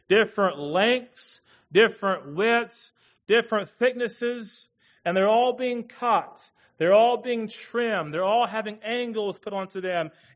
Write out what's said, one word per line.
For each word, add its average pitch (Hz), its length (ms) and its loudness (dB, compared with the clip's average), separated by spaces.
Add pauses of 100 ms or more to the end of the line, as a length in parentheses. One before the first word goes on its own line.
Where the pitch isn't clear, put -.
different 196 500 2
lengths, 208 840 -2 (300)
different 185 640 2
widths, 226 580 -2 (340)
different 220 440 0
thicknesses, 240 1000 -4 (360)
and 175 120 0
they're 196 120 4
all 240 260 4
being 240 340 -6
cut. - 600 -2 (260)
They're 170 160 2
all 233 240 6
being 226 320 -4
trimmed. 214 640 -4
They're 175 120 -2
all 220 220 2
having 214 360 -8
angles 220 560 -6
put 202 160 -10
onto 190 260 -8
them 170 300 -4 (260)